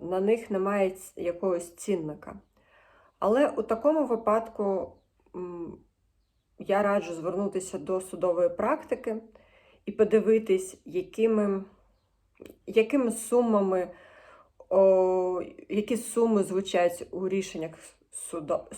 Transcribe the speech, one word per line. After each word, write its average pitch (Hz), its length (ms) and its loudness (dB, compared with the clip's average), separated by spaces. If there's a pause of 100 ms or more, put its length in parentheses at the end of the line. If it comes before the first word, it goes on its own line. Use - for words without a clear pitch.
на 185 180 -2
них 220 300 0
немає 196 400 0
ц-, - 320 -14
якогось 175 520 -4
цінника. 156 600 -6 (840)
Але 240 300 4
у - 140 -4
такому 285 440 0
випадку, 220 840 -2 (420)
м, 175 440 -12 (800)
я 196 240 0
раджу 202 320 0
звернутися 180 640 -4
до 185 220 -4
судової 175 480 0
практики 226 720 -4 (640)
і 208 60 -8
подивитись, 214 920 2
якими, 196 800 0 (1000)
якими 226 440 2
сумами, 202 800 2 (800)
о, 185 760 4 (260)
які 208 280 0
суми 226 460 2
звучать 185 680 0
у 185 180 -4
рішеннях 185 420 -4 (420)
судо-, - 640 -6